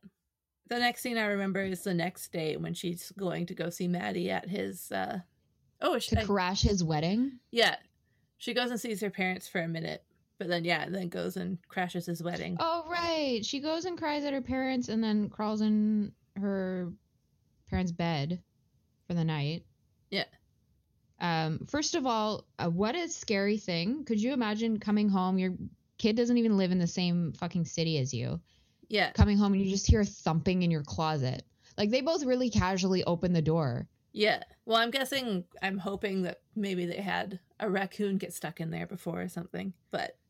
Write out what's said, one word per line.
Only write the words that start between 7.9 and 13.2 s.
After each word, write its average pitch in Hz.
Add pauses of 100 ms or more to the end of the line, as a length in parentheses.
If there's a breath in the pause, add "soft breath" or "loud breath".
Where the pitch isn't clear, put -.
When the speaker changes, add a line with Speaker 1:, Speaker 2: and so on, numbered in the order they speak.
Speaker 1:
She -
goes 240
and 240
sees 214
her 208
parents 185
for 180
a 165
minute, 165 (340)
but 190
then, 170
yeah, 165
then 180
goes 175
and 180 (120)
crashes 180
his 170
wedding. 170
Speaker 2:
Oh, 330
right. 320